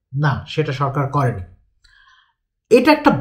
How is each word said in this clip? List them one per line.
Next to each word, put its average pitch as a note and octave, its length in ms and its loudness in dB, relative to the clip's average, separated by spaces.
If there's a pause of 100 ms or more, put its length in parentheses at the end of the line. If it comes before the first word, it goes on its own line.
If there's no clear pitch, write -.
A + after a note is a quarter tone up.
(140)
না, C#3 340 -2
সেটা D3 240 -4
সরকার C3+ 340 -4
করেনি। A#2+ 360 -2 (1300)
এটা B3+ 220 6
একটা - 280 2